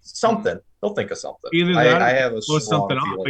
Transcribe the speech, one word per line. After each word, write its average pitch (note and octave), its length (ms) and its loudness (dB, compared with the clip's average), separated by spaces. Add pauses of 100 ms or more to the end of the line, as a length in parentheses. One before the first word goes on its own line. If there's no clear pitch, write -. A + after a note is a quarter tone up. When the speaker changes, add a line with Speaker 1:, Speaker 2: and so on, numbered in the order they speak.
Speaker 1:
something, G#3 580 -2 (220)
they'll G3+ 120 -2
think G2+ 180 -4
of - 60 -8
something. - 360 -12
Speaker 2:
Either F3 180 2
Speaker 1:
I, F3 140 4
Speaker 2:
that B2 160 4
Speaker 1:
I A#2+ 100 4
Speaker 2:
or C3 40 2
Speaker 1:
have C3 180 0
a A2 80 -4
Speaker 2:
close D3+ 240 0
Speaker 1:
strong D3 160 0
Speaker 2:
something C#3 160 -2
off. C3+ 80 -2
Speaker 1:
feeling F#2+ 160 -6
Speaker 2:
It - 80 -4